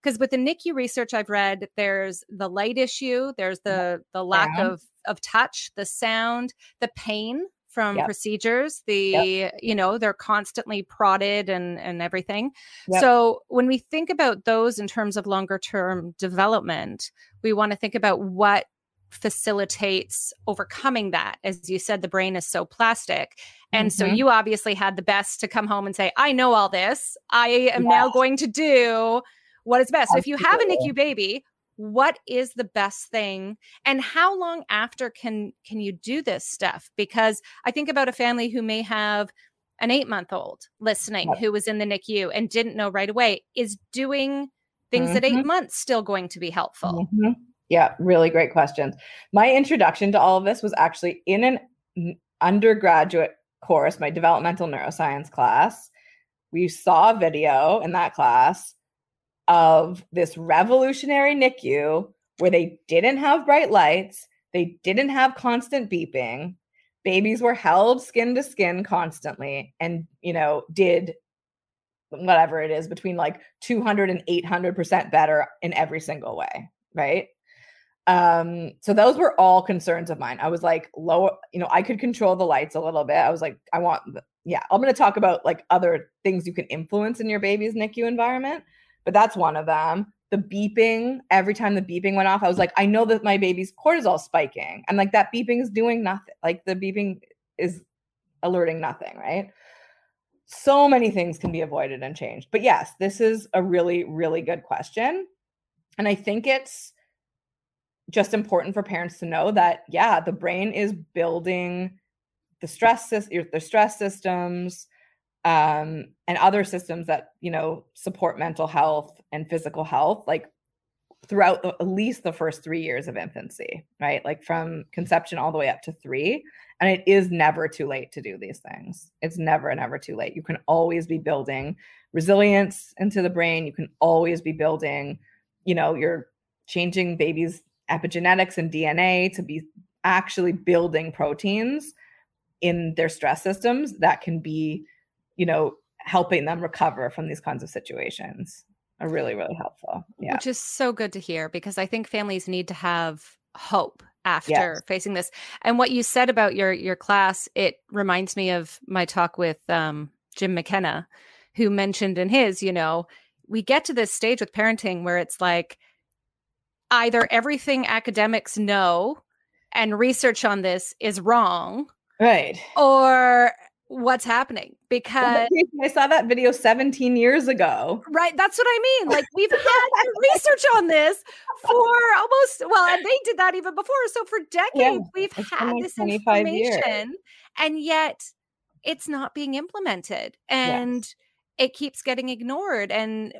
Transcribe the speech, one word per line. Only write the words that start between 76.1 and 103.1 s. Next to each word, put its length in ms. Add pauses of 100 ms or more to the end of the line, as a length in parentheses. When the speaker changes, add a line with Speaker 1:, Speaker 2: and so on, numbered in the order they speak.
Speaker 2:
way, 340 (240)
right? 340 (760)
Um, 760
so 140
those 220
were 240
all 220
concerns 460
of 100
mine. 220
I 80
was 140
like, 340
low, 400 (160)
you 80
know, 100
I 120
could 160
control 380
the 100
lights 280
a 60
little 240
bit. 120
I 140
was 120
like, 160 (140)
I 60
want, 240 (100)
the, 100 (220)
yeah, 260
I'm 100
gonna 120
talk 240
about, 280
like, 260
other 400 (120)
things 240
you 80
can 120
influence 540
in 80
your 120
baby's 340
nicu 320
environment, 580 (400)
but 100
that's 220
one 200
of 100
them. 460 (180)
The 80
beeping, 800 (120)
every 240
time 200
the 80
beeping 320
went 140
off, 140
I 60
was 80
like, 200
"I 100
know 180
that 180
my 140
baby's 360
cortisol 460
spiking." 720
And, 80
like, 160
that 200
beeping 280
is 80
doing 340
nothing. 400
Like, 220
the 100
beeping 460 (380)
is 240 (600)
alerting 380
nothing, 360
right? 340 (960)
So 420
many 220
things 280
can 140
be 80
avoided 420
and 140
changed. 340
But 120
yes, 360
this 220